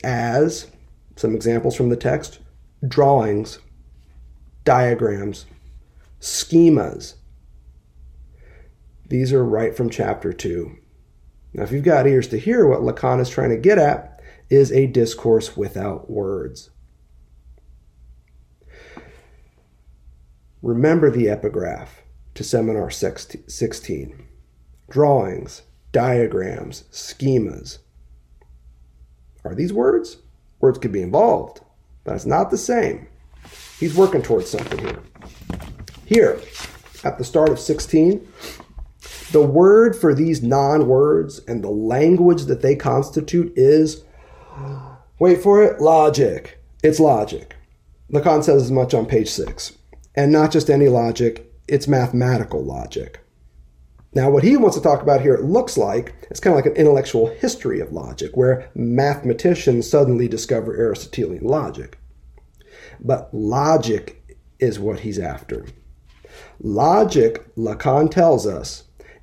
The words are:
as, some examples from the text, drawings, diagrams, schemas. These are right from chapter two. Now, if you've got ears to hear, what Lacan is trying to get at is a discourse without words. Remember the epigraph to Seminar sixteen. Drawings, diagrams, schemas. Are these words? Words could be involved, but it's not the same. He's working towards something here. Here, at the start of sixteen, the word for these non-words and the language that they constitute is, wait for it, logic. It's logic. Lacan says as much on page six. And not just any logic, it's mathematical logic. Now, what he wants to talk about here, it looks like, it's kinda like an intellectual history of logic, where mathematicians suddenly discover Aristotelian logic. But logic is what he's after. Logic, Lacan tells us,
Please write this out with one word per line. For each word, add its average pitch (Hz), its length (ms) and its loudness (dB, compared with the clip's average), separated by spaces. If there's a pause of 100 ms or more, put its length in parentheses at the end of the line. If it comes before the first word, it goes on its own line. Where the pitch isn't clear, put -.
as, 131 680 -2 (480)
some 110 180 -4
examples 117 420 -2
from 123 140 0
the 120 60 0
text, 139 420 -6 (480)
drawings, 120 720 0 (1040)
diagrams, 117 840 -2 (760)
schemas. 156 920 0 (1900)
These 131 240 -2
are 131 120 2
right 113 320 -2
from 120 140 -4
chapter 101 420 -6
two. 85 440 -8 (760)
Now, - 120 -10
if 104 80 -8
you've 139 120 -4
got 147 220 2
ears 131 220 2
to 110 100 -6
hear, 226 280 2
what 131 140 2
Lacan 127 400 -2
is 127 80 -4
trying 131 220 -2
to 113 60 0
get 185 220 2
at - 420 -2 (280)
is 139 240 4
a 135 140 2
discourse 113 720 0
without 98 540 -8
words. 95 600 -8 (4000)
Remember 143 480 2
the 113 180 0
epigraph - 720 -8 (320)
to - 100 -12
Seminar 113 460 -2
sixteen. - 1400 -10 (600)
Drawings, 131 760 -2 (300)
diagrams, 117 1000 -2
schemas. - 840 -4 (1700)
Are - 100 -12
these 175 180 -6
words? 247 460 -2 (420)
Words 127 180 2
could 117 140 -6
be 98 100 -4
involved, - 600 0 (420)
but - 100 -8
it's 92 120 -10
not 160 240 0
the - 80 -2
same. - 500 -4 (680)
He's 160 180 -4
working 190 240 4
towards 113 300 -2
something - 280 -8
here. - 240 -10 (1040)
Here, - 360 2 (640)
at - 140 -6
the 127 60 -8
start 156 240 2
of 139 100 0
sixteen, 160 680 0 (1040)
the 156 80 6
word 190 560 6
for 156 160 2
these 151 300 0
non-words 139 1040 2
and 117 180 -6
the 101 60 -6
language 151 760 4
that 131 160 -2
they 135 120 4
constitute 143 840 -2
is, 151 480 4 (1160)
wait 180 200 4
for 202 220 6
it, - 180 2
logic. 147 800 2 (220)
It's 156 180 4
logic. 123 540 0 (580)
Lacan 151 300 2
says 139 220 4
as 123 80 -4
much 127 200 0
on 113 140 0
page 110 240 0
six. - 480 -10 (380)
And 143 160 2
not 151 180 4
just 151 180 2
any 143 200 4
logic, 117 640 -2 (160)
it's 139 180 -2
mathematical 123 800 0
logic. - 560 -10 (920)
Now, 131 160 0
what 139 140 4
he 247 140 6
wants 226 200 2
to - 60 -4
talk - 200 2
about 139 180 2
here, 131 140 4
it 113 100 0
looks 208 340 0
like, 107 380 -4 (120)
it's - 120 -14
kinda 180 160 4
like 135 100 2
an 147 80 2
intellectual 135 540 2
history - 500 -6
of 80 140 -8
logic, - 440 -10
where 127 380 2
mathematicians 131 1160 0
suddenly 127 380 2
discover 113 480 -4
Aristotelian 104 680 -4
logic. 71 560 -6 (1000)
But 123 340 -4
logic 120 1040 -2 (220)
is 104 220 -2
what 101 200 -6
he's 101 200 -8
after. 69 440 -10 (960)
Logic, 135 920 2
Lacan 131 560 0
tells 143 380 2
us, - 340 -10 (400)